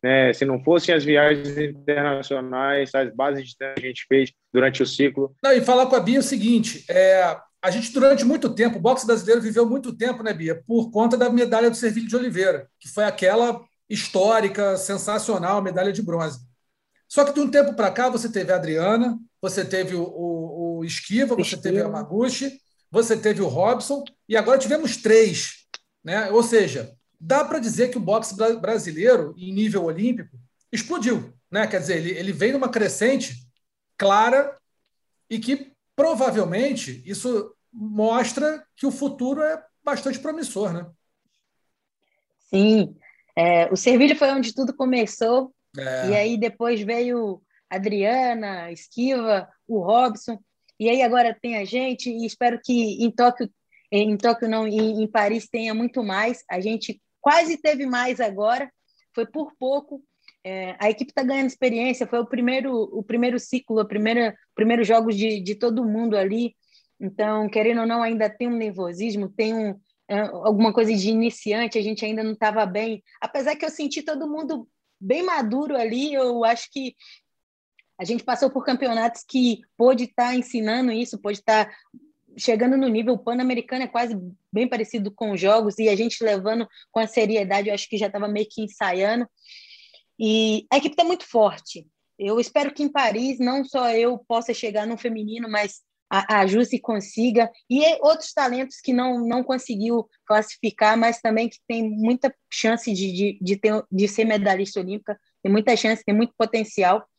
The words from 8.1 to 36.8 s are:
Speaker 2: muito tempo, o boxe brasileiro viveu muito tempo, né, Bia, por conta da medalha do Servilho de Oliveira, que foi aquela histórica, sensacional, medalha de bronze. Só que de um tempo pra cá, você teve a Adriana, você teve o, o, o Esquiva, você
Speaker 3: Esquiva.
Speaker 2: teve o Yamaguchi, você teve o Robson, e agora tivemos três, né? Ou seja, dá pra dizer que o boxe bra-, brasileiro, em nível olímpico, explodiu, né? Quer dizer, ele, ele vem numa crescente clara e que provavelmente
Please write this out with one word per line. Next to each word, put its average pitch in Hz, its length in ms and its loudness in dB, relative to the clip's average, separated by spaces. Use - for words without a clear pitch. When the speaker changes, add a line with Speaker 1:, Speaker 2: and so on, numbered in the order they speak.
Speaker 2:
muito 269 300 2
tempo, 233 220 2
o 170 40 -8
boxe 247 260 2
brasileiro 226 340 4
viveu 226 260 2
muito 254 300 -4
tempo, 233 260 -4
né, 220 100 -2
Bia, 165 340 -6
por 226 240 0
conta 226 260 2
da 240 140 2
medalha 233 400 4
do 233 60 -6
Servilho 226 300 -2
de 208 100 -2
Oliveira, 185 600 -2
que - 100 -20
foi 208 160 -2
aquela 214 600 2
histórica, 202 880 2
sensacional, 202 840 -2
medalha 185 300 -2
de 196 100 -4
bronze. 165 360 -4
Só 285 160 4
que 285 80 0
de 294 80 -2
um 285 100 0
tempo 277 240 4
pra 202 160 0
cá, 247 180 0
você 226 220 -4
teve 190 220 -2
a 185 40 4
Adriana, 185 640 0
você 185 240 -4
teve 185 300 -4
o, 170 80 -4
o, 170 760 -6
o 165 60 -6
Esquiva, 220 500 -2
você 185 200 -2
Speaker 3:
Esquiva. - 80 -14
Speaker 2:
teve 180 140 0
o 202 40 2
Yamaguchi, 226 800 -4
você 226 260 2
teve 208 260 0
o 170 60 0
Robson, 226 560 -2
e 220 80 0
agora 226 220 4
tivemos 269 380 -2
três, 214 680 4
né? 196 260 -2
Ou 226 120 6
seja, 180 500 2
dá 262 240 2
pra 320 140 -4
dizer 226 320 0
que 254 60 -6
o 233 40 -4
boxe 196 360 -2
bra-, 226 200 2
brasileiro, 196 800 2
em 185 160 -12
nível 202 320 0
olímpico, 185 520 -4
explodiu, 233 600 -4
né? 208 160 -2
Quer 202 140 -2
dizer, 165 180 -4
ele, 165 120 -4
ele 185 220 -6
vem 190 200 0
numa 262 160 -2
crescente 226 640 -2
clara 240 600 4
e 220 100 -6
que 254 340 -4
provavelmente 226 1120 0